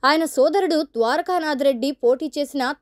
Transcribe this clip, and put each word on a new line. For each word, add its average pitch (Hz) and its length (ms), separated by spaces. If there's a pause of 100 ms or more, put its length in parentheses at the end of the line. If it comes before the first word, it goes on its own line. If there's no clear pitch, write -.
ఆయన 311 200
సోదరుడు 311 520 (180)
ద్వారకానాథ్ 302 680
రెడ్డి 269 280
పోటీ 262 460
చేసిన 285 260 (180)